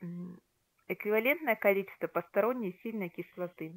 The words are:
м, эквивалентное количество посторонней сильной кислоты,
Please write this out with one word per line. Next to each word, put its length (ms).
м, 360
эквивалентное 680
количество 520
посторонней 760
сильной 260
кислоты, 680